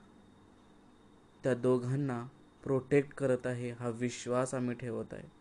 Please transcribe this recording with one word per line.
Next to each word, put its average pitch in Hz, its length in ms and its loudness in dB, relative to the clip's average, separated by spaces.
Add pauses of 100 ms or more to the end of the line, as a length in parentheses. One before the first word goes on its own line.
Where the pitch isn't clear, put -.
(1400)
त्या 131 100 4
दोघांना 127 760 2 (360)
प्रोटेक्ट 135 500 2
करत 127 340 2
आहे 123 240 -2
हा 120 180 -4
विश्वास 123 640 0
आम्ही 123 220 -2
ठेवत 113 360 -6
आहे. - 300 -12